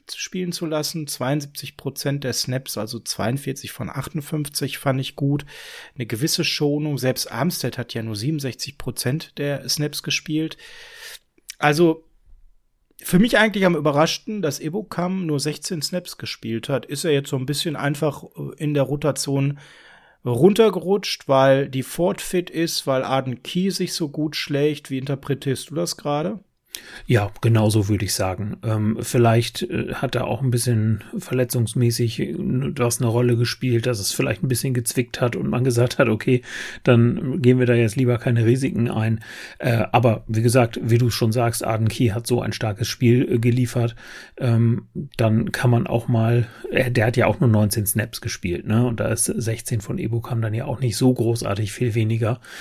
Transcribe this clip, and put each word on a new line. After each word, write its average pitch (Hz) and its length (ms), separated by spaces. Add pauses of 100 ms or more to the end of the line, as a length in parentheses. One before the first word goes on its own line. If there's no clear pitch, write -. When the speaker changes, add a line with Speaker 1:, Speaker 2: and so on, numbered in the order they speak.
(160)
Speaker 1:
spielen 180 360
zu 170 120
lassen. 151 420
Zweiundsiebzig 143 680
Prozent 139 480
der 123 80
Snaps, 131 460
also 110 200
zweiundvierzig - 760
von - 180
achtundfünfzig, 143 880
fand 135 240
ich - 140
gut. 143 280 (520)
Eine 123 100
gewisse 127 380
Schonung, 147 520
selbst 127 340
Armstead 127 460
hat - 160
ja 117 100
nur 110 140
siebenundsechzig 139 600
Prozent - 580
der 143 320
Snaps 147 340
gespielt. 156 540 (1000)
Also 160 480 (960)
für - 160
mich 233 180
eigentlich 208 300
am 175 100
überraschten, 151 640
dass - 200
Ebukam 180 640
nur 147 140
sechzehn 151 420
Snaps - 340
gespielt 113 540
hat. 127 160
Ist 143 180
er 160 80
jetzt 139 160
so 143 80
ein 127 80
bisschen 143 320
einfach, 143 480
äh, - 320
in 151 160
der 139 120
Rotation 143 720 (640)
runtergerutscht, 190 1040
weil 135 400
die 131 160
Ford 185 360
fit 175 300
ist, 160 380
weil 131 160
Arden 131 400
Key 185 260
sich 185 220
so 156 160
gut 151 260
schlägt. 147 560
Wie 135 80
interpretierst 135 720
du 139 60
das 170 200
gerade? 160 440 (640)
Speaker 2:
Ja, 104 340
genau 110 300
so 104 180
würde 101 160
ich 95 80
sagen. 98 500
Ähm, 107 380
vielleicht, 117 640
äh, - 320
hat - 200
er - 120
auch 120 160
ein 131 80
bisschen 113 520 (140)
verletzungsmäßig, 120 1040
äh, - 180
was 127 640
eine 120 80
Rolle 120 280
gespielt, 120 500
dass 120 120
es - 140
vielleicht 123 320
ein 135 40
bisschen 127 260
gezwickt 123 460
hat 123 140
und - 140
man 123 160
gesagt 123 340
hat, 120 100
„Okay, 120 340 (420)
dann 123 560
gehen 127 180
wir 127 80
da 123 60
jetzt 117 240
lieber 123 220
keine 117 260
Risiken 120 460
ein.“ 110 340 (340)
Äh, 117 340
aber 117 360
wie 113 140
gesagt, 120 400
wie 117 160
du 123 120
schon 110 220
sagst, 117 320
Arden 110 240
Key 117 200
hat 113 180
so - 160
ein - 100
starkes 107 340
Spiel, 123 460
äh, 120 60
geliefert. 120 580 (400)
Ähm, 117 520 (280)
dann 110 360
kann - 180
man 120 160
auch 117 200
mal, 117 420 (220)
äh, 120 220
der 113 140
hat 120 100
ja 110 100
auch 107 140
nur 131 80
neunzehn 107 380
Snaps - 340
gespielt, - 460
ne? 117 200
Und 110 140
da 110 80
ist 113 160
sechzehn 110 560
von - 180
Ebukam 117 440
dann 110 120
ja 120 120
auch - 140
nicht 120 180
so 127 140
großartig 113 600
viel 113 220
weniger. 113 460 (200)